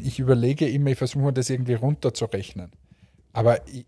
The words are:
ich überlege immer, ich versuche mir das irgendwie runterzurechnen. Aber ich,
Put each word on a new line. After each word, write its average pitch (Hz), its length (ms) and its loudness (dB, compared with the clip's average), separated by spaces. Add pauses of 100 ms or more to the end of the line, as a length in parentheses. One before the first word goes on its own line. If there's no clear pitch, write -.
ich 127 140 -4
überlege 131 500 2
immer, 139 220 2
ich 127 80 0
versuche 135 260 -2
mir 139 80 2
das 127 160 -2
irgendwie 127 240 -2
runterzurechnen. 113 1000 -4 (600)
Aber 117 340 2
ich, 123 220 -14